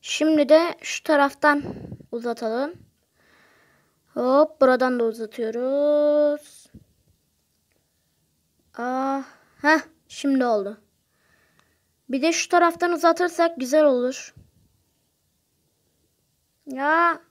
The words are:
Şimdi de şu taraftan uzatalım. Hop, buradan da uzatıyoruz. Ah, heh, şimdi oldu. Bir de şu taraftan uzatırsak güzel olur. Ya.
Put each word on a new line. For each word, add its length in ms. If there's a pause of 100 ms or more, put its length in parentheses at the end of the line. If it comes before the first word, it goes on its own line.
Şimdi 480
de 340
şu 200
taraftan 600 (500)
uzatalım. 600 (1400)
Hop, 460
buradan 400
da 40
uzatıyoruz. 1600 (2000)
Ah, 500 (380)
heh, 180 (280)
şimdi 360
oldu. 360 (1300)
Bir 140
de 100
şu 160
taraftan 440
uzatırsak 680
güzel 240
olur. 500 (2250)
Ya. 640